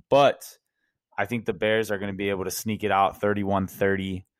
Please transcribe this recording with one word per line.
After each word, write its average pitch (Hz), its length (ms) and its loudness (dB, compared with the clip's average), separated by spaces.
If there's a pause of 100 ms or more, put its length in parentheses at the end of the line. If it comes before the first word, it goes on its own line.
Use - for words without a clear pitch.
(100)
But - 480 2 (580)
I 101 100 -2
think 117 180 -6
the 113 80 -2
Bears 107 400 0
are 101 60 -2
gonna 101 160 -6
be 98 160 -2
able 95 140 -2
to 90 60 -6
sneak 107 320 -6
it 104 80 0
out 98 300 2
thirty-one 98 480 0
thirty. 95 580 -2 (140)